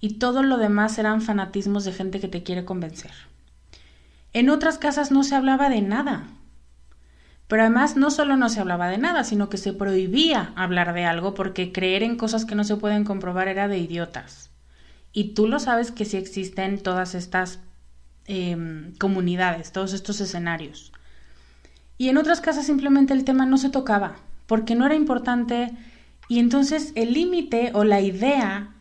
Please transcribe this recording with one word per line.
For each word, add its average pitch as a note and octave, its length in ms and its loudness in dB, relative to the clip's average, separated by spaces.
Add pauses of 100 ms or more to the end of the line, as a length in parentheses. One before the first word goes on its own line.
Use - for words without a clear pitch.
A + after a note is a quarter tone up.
y G#3+ 180 -4
todo B3 240 0
lo C4 160 2
demás G#3+ 400 2
eran G#3+ 240 0
fanatismos G3+ 640 -2
de F#3+ 80 -6
gente F#3+ 280 -6
que F#3+ 80 -6
te F3 140 -8
quiere F3+ 220 -6
convencer. F3 480 -10 (1200)
En B3 180 4
otras D#4 260 2
casas C#4+ 340 -2
no C#4 140 6
se C#4 100 0
hablaba C4+ 360 4
de A3+ 100 2
nada. A3+ 480 -2 (1160)
Pero A3 160 4
además B3 340 4
no C#4 140 4
solo C#4+ 260 2
no B3 120 4
se A3 120 -2
hablaba F3 280 0
de F#3+ 100 -2
nada, D#4 260 0
sino G3+ 240 0
que G3 80 -6
se F#3+ 160 -4
prohibía G3 840 0
hablar F3 380 0
de F3 100 -2
algo E3+ 300 0
porque F#3 380 -4
creer F#3+ 300 0
en A#3 140 0
cosas A3+ 280 -2
que G#3 100 -8
no G#3 100 2
se G#3 120 0
pueden G#3 280 0
comprobar F#3 440 -2
era G3 180 0
de G3+ 120 -2
idiotas. E3+ 720 -8 (600)
Y G#3 220 -2
tú G#3+ 120 4
lo A3+ 140 0
sabes A#3 320 0
que G#3+ 120 -6
sí G#3 120 -6
existen F#3+ 640 -6
todas F3+ 320 -4
estas, F3+ 460 -4 (680)
em, E3+ 680 -6
comunidades, F3+ 760 -2
todos F#3+ 220 -6
estos G3 280 -8
escenarios. E3+ 720 -8 (1040)
Y B3+ 120 0
en C4 80 4
otras D#4+ 240 2
casas D4 260 -2
simplemente C#4 480 4
el C4 100 2
tema C4 220 4
no C4+ 100 4
se C4+ 140 2
tocaba, G#3+ 460 0 (300)
porque A3+ 280 0
no A#3+ 100 4
era D4+ 120 4
importante, A#3+ 760 0 (580)
y A#3+ 120 2
entonces C#4 560 2
el A#3 160 0
límite D4+ 600 0
o G#3 100 4
la G3+ 160 4
idea, G3+ 800 0